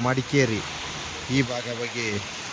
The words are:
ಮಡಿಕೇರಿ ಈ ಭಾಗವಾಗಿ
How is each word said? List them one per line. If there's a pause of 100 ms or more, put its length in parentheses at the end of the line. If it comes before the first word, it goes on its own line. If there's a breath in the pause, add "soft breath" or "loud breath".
ಮಡಿಕೇರಿ (760)
ಈ
ಭಾಗವಾಗಿ (460)